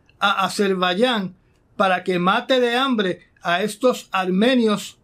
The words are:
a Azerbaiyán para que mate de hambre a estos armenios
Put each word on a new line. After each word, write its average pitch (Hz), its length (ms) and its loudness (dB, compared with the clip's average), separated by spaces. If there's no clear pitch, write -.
a 190 260 0
Azerbaiyán 190 880 -2
para 185 260 0
que 180 160 -2
mate 240 400 0
de 240 160 0
hambre 214 460 -2
a 175 220 -2
estos - 480 -2
armenios 202 920 0